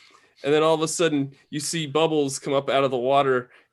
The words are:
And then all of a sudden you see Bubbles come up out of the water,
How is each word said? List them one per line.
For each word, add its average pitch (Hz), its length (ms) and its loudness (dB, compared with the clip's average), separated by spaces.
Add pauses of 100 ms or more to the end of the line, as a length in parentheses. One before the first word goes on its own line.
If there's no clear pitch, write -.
(440)
And 143 100 0
then 151 100 4
all 160 120 4
of 156 60 -2
a 160 60 0
sudden 151 440 0 (180)
you 147 100 -10
see 156 280 -6
Bubbles 147 520 0
come 147 140 -6
up 135 160 0
out 135 140 2
of 135 80 0
the 131 60 -2
water, 131 520 2 (240)